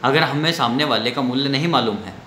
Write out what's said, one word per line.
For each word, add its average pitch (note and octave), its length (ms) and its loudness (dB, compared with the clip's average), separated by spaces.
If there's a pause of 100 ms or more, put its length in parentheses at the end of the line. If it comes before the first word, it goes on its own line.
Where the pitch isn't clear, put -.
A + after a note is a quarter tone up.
अगर C#3 200 4
हमें D3+ 280 0
सामने C#3 320 0
वाले A#2 280 0
का C#3 100 -4
मूल्य C3 280 -2
नहीं C#3 180 -2
मालूम A#2+ 280 2
है F#2+ 180 -8 (140)